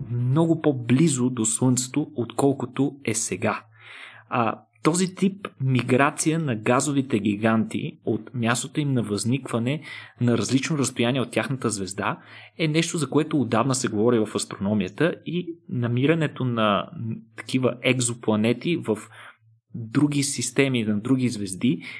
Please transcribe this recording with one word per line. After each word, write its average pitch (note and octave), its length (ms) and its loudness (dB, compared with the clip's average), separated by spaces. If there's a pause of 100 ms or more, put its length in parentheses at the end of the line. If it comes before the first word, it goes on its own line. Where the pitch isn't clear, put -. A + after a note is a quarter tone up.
(100)
много D3 500 2
по-близо B2+ 680 2
до A#2 140 -2
Слънцето, C3 720 0
отколкото C3+ 880 0
е G#2+ 100 -2
сега. G#2 500 -2 (640)
А, A#2 300 0 (240)
този F3 320 2
тип - 340 0 (120)
миграция C3 760 2
на C#3 180 -2
газовите B2+ 640 2
гиганти A2 840 0
от - 300 -4
мястото A#2+ 460 0
им C#3+ 120 0
на A#2+ 100 2
възникване A#2+ 800 -2 (400)
на A#2+ 180 4
различно C3 400 0
разстояние B2 420 0
от A2+ 100 -4
тяхната A#2 400 -2
звезда G2 480 -6 (400)
е E3 100 0
нещо, E3 300 0
за C#3+ 120 -2
което D3+ 300 2
отдавна A#2 340 2
се A#2 140 -2
говори A2 300 4
в G#2+ 160 -2
астрономията, G#2 800 0 (120)
и F3 300 -4 (120)
намирането B2+ 760 0
на A2 460 2 (460)
такива - 460 0
екзопланети A#2+ 920 0
в G#2 220 -2 (760)
други C3+ 480 0
системи, C3 600 0
на G#2 160 0
други B2+ 280 2
звезди, G#2 540 -2 (180)